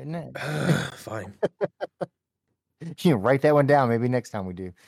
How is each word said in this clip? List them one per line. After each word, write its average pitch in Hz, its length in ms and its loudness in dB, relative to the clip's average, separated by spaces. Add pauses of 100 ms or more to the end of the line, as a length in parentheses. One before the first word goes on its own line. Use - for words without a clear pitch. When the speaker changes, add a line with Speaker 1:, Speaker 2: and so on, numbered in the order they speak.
Speaker 1:
No, 160 300 -10
no. 151 440 -2 (100)
Speaker 2:
<sighs> - 60 -18
Fine. 101 380 -12 (100)
Speaker 1:
<laughs> - 0 - (1400)
You 165 140 -12
can 135 260 2
write 131 200 4
that 147 120 6
one 143 140 4
down. 135 220 4
Maybe 117 180 0
next 123 220 -2
time 101 160 -8
we 90 80 -8
do. 92 180 -10 (160)